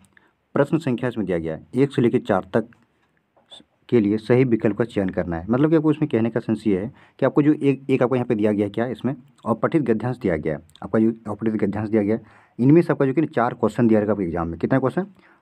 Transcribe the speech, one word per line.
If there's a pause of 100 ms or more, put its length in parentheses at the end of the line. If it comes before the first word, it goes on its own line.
(560)
प्रश्न
संख्या
इसमें
दिया
गया
है
एक
से
लेकर
चार
तक (1200)
के
लिए
सही
विकल्प
का
चयन
करना
है।
मतलब
कि
आपको
इसमें
कहने
का
सेंस
ये
है (280)
कि
आपको
जो
एक,
एक
आपको
यहाँ
पे
दिया
गया
है
क्या,
इसमें (300)
अपठित
गद्यांश
दिया
गया
है, (220)
आपका
जो (160)
अपठित
गद्यांश
दिया
गया
है, (380)
इनमें
से
आपका
जो
कि
चार
क्वेश्चन
दिया
रहेगा
आपके
एग्जाम
में।
कितना
क्वेश्चन, (340)